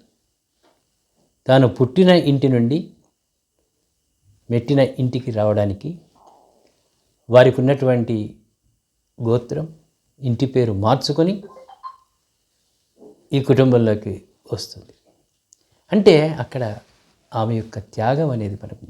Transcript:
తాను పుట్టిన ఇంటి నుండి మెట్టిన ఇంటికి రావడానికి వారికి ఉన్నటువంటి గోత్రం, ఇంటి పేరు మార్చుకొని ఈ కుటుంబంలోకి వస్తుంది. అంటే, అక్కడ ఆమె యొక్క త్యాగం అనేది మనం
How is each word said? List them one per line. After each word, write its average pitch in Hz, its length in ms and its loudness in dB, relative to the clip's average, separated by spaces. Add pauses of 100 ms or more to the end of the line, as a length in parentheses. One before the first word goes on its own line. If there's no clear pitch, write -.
(1500)
తాను 131 200 4
పుట్టిన 180 420 2
ఇంటి 139 400 2
నుండి 127 320 0 (1700)
మెట్టిన 120 300 0
ఇంటికి 123 520 -2
రావడానికి 104 580 -2 (1400)
వారికి 127 320 6
ఉన్నటువంటి 127 560 0 (1000)
గోత్రం, 123 480 -4 (540)
ఇంటి 131 240 -2
పేరు 120 280 -2
మార్చుకొని 139 600 0 (2000)
ఈ 139 100 0
కుటుంబంలోకి 120 680 2 (420)
వస్తుంది. - 400 -16 (1000)
అంటే, 202 220 6 (200)
అక్కడ 127 300 -8 (680)
ఆమె 113 240 -2
యొక్క 110 240 -8
త్యాగం 135 500 -4
అనేది 104 260 -6
మనం - 220 -18 (120)